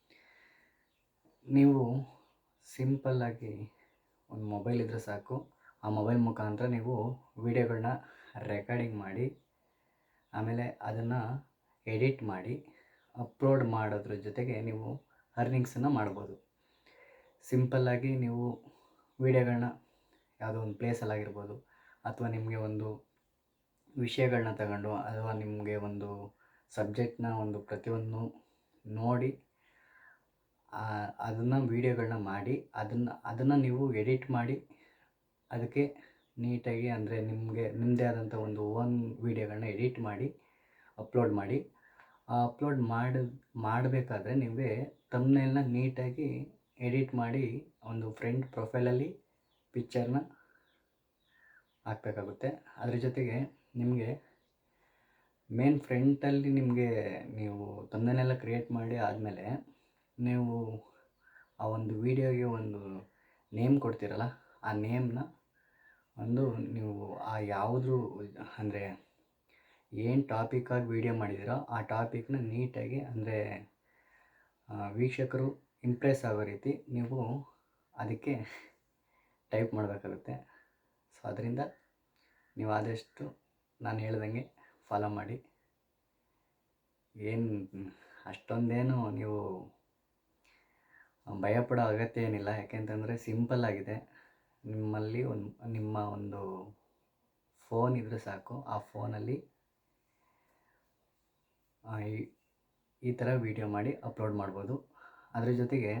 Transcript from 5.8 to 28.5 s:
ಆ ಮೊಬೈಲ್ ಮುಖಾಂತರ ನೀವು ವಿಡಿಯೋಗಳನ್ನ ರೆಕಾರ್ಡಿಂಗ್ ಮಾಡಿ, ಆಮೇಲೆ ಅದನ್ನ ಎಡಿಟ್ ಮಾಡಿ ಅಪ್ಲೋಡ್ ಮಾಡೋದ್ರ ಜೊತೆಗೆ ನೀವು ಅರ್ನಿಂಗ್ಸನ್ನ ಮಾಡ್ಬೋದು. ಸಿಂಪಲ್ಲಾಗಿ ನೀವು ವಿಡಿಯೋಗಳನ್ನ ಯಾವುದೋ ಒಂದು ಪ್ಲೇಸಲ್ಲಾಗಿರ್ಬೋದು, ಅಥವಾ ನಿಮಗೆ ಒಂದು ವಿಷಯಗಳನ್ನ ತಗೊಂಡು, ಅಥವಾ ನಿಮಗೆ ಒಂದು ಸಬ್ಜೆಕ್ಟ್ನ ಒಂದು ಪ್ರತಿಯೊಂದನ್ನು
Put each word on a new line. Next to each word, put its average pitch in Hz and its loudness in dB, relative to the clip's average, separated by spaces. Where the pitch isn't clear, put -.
ಆ 107 -4
ಮೊಬೈಲ್ 107 4
ಮುಖಾಂತರ 110 2
ನೀವು 120 -2
ವಿಡಿಯೋಗಳನ್ನ 117 2
ರೆಕಾರ್ಡಿಂಗ್ 107 -2
ಮಾಡಿ, 101 -4
ಆಮೇಲೆ 117 -2
ಅದನ್ನ 113 -2
ಎಡಿಟ್ 120 2
ಮಾಡಿ 107 -6
ಅಪ್ಲೋಡ್ 131 4
ಮಾಡೋದ್ರ 107 0
ಜೊತೆಗೆ 107 -4
ನೀವು 113 -6
ಅರ್ನಿಂಗ್ಸನ್ನ 123 2
ಮಾಡ್ಬೋದು. 107 0
ಸಿಂಪಲ್ಲಾಗಿ 127 4
ನೀವು 120 -2
ವಿಡಿಯೋಗಳನ್ನ 123 6
ಯಾವುದೋ 113 -4
ಒಂದು 107 -4
ಪ್ಲೇಸಲ್ಲಾಗಿರ್ಬೋದು, 107 -4
ಅಥವಾ 113 -2
ನಿಮಗೆ 113 -2
ಒಂದು 107 -4
ವಿಷಯಗಳನ್ನ 120 2
ತಗೊಂಡು, 104 -2
ಅಥವಾ 110 -4
ನಿಮಗೆ 104 -4
ಒಂದು 101 -8
ಸಬ್ಜೆಕ್ಟ್ನ 113 0
ಒಂದು 107 -2
ಪ್ರತಿಯೊಂದನ್ನು 110 -4